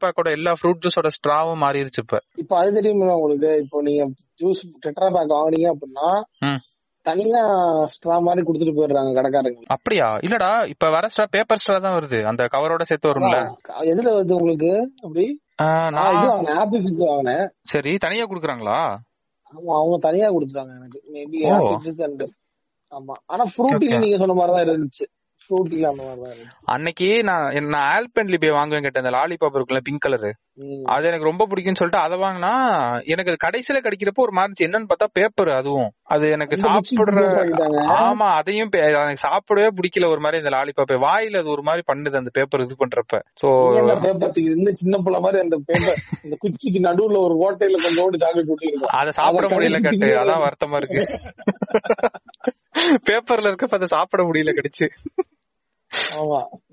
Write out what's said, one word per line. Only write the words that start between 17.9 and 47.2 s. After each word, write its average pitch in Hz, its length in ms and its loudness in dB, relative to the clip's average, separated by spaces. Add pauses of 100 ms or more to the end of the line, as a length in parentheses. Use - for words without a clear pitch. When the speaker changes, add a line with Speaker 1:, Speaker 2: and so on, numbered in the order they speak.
Speaker 1:
தனியா 208 260 -2
குடுக்குறாங்களா? 131 720 -4 (520)
Speaker 2:
ஆமா, 165 240 -6
அவங்க 160 260 2
தனியா 185 300 2
கொடுத்துட்டாங்க 135 460 -4
எனக்கு. 127 260 -20 (100)
Maybe 151 300 -8
Speaker 1:
ஓ. 156 100 2
Speaker 2:
ஆப்பிள் 156 400 0
ஃபிஸ் 160 100 -8
and, 143 200 -6 (680)
ஆமா. 135 220 -16 (140)
ஆனா 208 180 -2
ஃப்ரூட்டில 226 500 0
Speaker 1:
ஓகே. 233 40 2
Speaker 2:
நீங்க 202 180 2
சொன்ன 185 180 2
மாதிரி 180 220 2
தான் 175 100 2
இருந்துச்சு. 160 460 -4 (380)
ஃப்ரூட்டில 165 320 -2
அந்த 139 200 -2
மாதிரி 127 200 -12
தான் 123 100 -14
இருந்துச்சு. 120 320 -20
Speaker 1:
அன்னைக்கு 175 580 0
நான், 160 320 0
நான் 147 420 0
ஆல்பென்லிபே 185 560 0
வாங்குவேன் 147 300 0
கேட்டேன், 135 220 -2
அந்த 123 120 0
லாலிபாப் 156 400 0
இருக்குல்ல, 131 260 0
பிங்க் 143 240 -6
கலரு. 110 260 -2 (220)
Speaker 2:
ம். 139 300 -12
Speaker 1:
அது 139 220 0
எனக்கு 170 180 -2
ரொம்ப 180 220 0
பிடிக்கும்னு 190 280 -2
சொல்லிட்டு 170 300 0
அதை 175 140 -2
வாங்கினா, 190 340 -2 (540)
எனக்கு 175 260 0
அது 165 160 0
கடைசியில 254 340 -2
கிடைக்கிறப்போ 202 400 -2
ஒரு 220 100 2
மாதிரி 190 200 0
இருந்துச்சு. 170 160 0
என்னன்னு 214 200 -2
பார்த்தா 190 240 2
பேப்பர், 196 360 2
அதுவும் 131 440 0 (100)
அது 151 260 2
எனக்கு 151 280 0
Speaker 2:
அந்த 180 180 2
குச்சி 208 220 0
Speaker 1:
சாப்பிடுற, 208 240 4
Speaker 2:
பேப்பர் 190 180 4
ஆக்கிட்டாங்க. 160 420 0 (140)
Speaker 1:
ஆமா, 226 400 2
அதையும் 208 420 -2
பே-, 156 100 4
எனக்கு 147 420 0
சாப்பிடவே 202 400 2
பிடிக்கல 180 420 0
ஒரு 151 100 0
மாதிரி 156 220 0
இந்த 139 140 0
லாலிபாப்பை. 139 400 0
வாயில 196 420 2
அது 156 120 -2
ஒரு 147 120 -4
மாதிரி 165 200 -2 (100)
பண்ணுது 139 240 -4
அந்த 123 160 -4
பேப்பர் 135 280 0
இது 127 180 -4
பண்றப்ப. - 420 -2 (140)
So, 127 360 4
Speaker 2:
நீ 123 60 4
என்ன - 180 4
பேப்பர் 175 360 0
தூக்கி, 170 100 -2
இன்னும் 170 340 2
சின்ன 190 240 0
பிள்ளை 180 220 0
மாதிரி 190 220 0
அந்த 160 220 0
பேப்பர், 170 340 0 (240)
இந்த 151 200 -8
குச்சிக்கு 185 500 0
நடுவுல 202 260 2
ஒரு 175 160 2